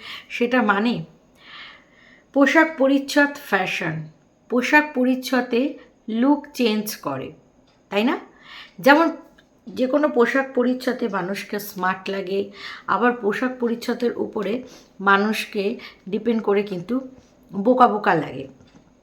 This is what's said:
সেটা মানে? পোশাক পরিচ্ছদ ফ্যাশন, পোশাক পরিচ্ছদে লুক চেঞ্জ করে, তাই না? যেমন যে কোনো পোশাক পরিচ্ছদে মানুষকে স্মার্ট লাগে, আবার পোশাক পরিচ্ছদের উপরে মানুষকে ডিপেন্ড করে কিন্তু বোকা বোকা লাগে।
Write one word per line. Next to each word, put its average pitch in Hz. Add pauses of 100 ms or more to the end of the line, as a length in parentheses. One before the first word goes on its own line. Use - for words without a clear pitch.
(300)
সেটা 240
মানে? 202 (1300)
পোশাক 311
পরিচ্ছদ 277
ফ্যাশন, 165 (420)
পোশাক 294
পরিচ্ছদে 254 (320)
লুক 269
চেঞ্জ 214
করে, 135 (580)
তাই 202
না? 330 (600)
যেমন 294 (560)
যে 202
কোনো 285
পোশাক 247
পরিচ্ছদে 247
মানুষকে 196
স্মার্ট 185
লাগে, 196 (360)
আবার 214
পোশাক 240
পরিচ্ছদের 233
উপরে 214 (360)
মানুষকে 202 (300)
ডিপেন্ড 220
করে 202
কিন্তু 202 (440)
বোকা 240
বোকা 208
লাগে। 135 (560)